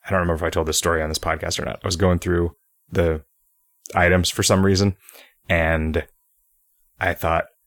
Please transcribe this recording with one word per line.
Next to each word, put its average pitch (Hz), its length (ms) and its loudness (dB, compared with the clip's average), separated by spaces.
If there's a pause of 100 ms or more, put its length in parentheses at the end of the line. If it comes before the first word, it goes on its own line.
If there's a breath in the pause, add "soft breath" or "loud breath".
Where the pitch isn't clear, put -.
I - 40 -14
don't 95 100 2
remember 85 160 0
if 78 80 -4
I 85 60 0
told 80 180 0
this 78 100 -2
story 85 240 0
on 78 80 -2
this 78 100 -4
podcast 82 420 -4
or - 40 -8
not. - 180 -8
I - 40 -4
was 92 80 -2
going 90 240 2
through 87 360 -2 (360)
the 82 320 0 (720)
items 90 340 4
for - 140 -2
some 95 220 2
reason, 98 320 2 (500 loud breath)
and 80 580 0 (960)
I 90 140 -2
thought, 82 320 -2 (220)